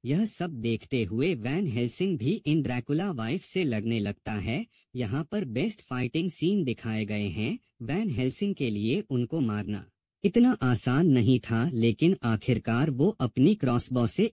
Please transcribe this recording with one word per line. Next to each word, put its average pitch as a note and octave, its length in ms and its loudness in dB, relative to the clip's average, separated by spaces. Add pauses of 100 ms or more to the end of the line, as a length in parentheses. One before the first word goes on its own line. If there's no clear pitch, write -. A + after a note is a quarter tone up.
यह E3+ 220 2
सब D#3+ 340 -4
देखते A#2 440 -2
हुए B2+ 320 -2
वैन D3 320 -2
हेल्सिंग B2 480 0
भी A#2+ 140 -2 (140)
इन D3+ 160 2
ड्रैकुला C#3 520 -2
वाइफ A#2+ 300 -4
से F#3 200 -2
लड़ने A2+ 360 -2
लगता G#2 340 -6
है। A#2 320 -4 (300)
यहाँ B2 360 -4
पर G#3 160 -4
बेस्ट B2+ 340 -4
फाइटिंग C3 500 -4
सीन F#3+ 320 0
दिखाए A2 420 -4
गए G#2 240 -4
हैं। A2+ 280 -4 (240)
वैन F3 280 -4
हेल्सिंग C3 460 0
के B2+ 140 -2
लिए A2+ 400 -2
उनको B2+ 320 -2
मारना G#2 420 -2 (400)
इतना A#3+ 280 4 (120)
आसान B2+ 460 4
नहीं B2 300 6
था, A#2 300 0
लेकिन A#2+ 540 2
आखिरकार A#2 680 0
वो C3+ 180 2 (120)
अपनी C3 340 4
क्रॉसबो B2 520 2
से - 260 4